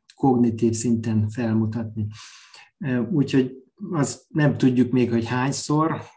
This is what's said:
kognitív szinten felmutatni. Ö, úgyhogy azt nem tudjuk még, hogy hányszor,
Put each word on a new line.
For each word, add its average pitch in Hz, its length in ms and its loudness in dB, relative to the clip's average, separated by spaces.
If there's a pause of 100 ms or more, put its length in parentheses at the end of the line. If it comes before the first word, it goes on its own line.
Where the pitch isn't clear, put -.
(160)
kognitív 120 580 2
szinten 110 560 0
felmutatni. 110 800 -4 (720)
Ö, 127 220 -2 (120)
úgyhogy 131 440 2 (360)
azt 147 380 0
nem 143 280 2
tudjuk 127 340 2
még, 123 200 2
hogy 113 140 0
hányszor, 139 760 0 (160)